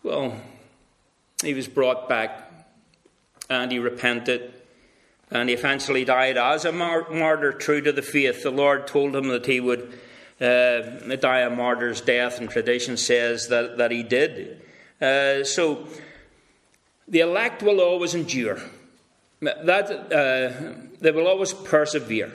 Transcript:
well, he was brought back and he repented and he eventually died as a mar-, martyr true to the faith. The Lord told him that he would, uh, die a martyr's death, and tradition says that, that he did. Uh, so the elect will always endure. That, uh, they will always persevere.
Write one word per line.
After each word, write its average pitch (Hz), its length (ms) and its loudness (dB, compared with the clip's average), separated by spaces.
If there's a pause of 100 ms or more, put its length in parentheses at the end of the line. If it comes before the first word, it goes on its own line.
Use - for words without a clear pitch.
well, 131 360 -4 (1040)
he 147 100 -4
was 131 140 -6
brought 127 400 0
back 113 420 -2 (1000)
and 127 220 0
he 120 80 -2
repented 120 720 -2 (760)
and 123 200 0
he 120 60 2
eventually 135 500 0
died 131 320 4
as 151 280 2
a 165 60 0
mar-, 165 400 -2
martyr 156 400 0
true 147 300 0
to 147 100 2
the 139 100 -2
faith. 135 400 0
The 143 80 -2
Lord 139 380 2
told 139 280 2
him 135 120 -2
that 123 180 -2
he 127 140 2
would, 123 400 -2 (420)
uh, 123 760 2
die 131 240 4
a 123 80 2
martyr's 120 520 -2
death, 120 380 0
and 113 100 -6
tradition 120 480 -2
says 117 520 0
that, 120 280 0
that 120 140 2
he 120 100 -4
did. 147 600 -2 (380)
Uh, 139 440 2
so 151 440 0 (1200)
the 165 120 2
elect 202 420 0
will 202 180 4
always 175 360 2
endure. 127 440 -2 (840)
That, 175 500 0
uh, 139 840 -2 (260)
they 160 120 4
will 160 160 2
always 190 260 0
persevere. 123 800 0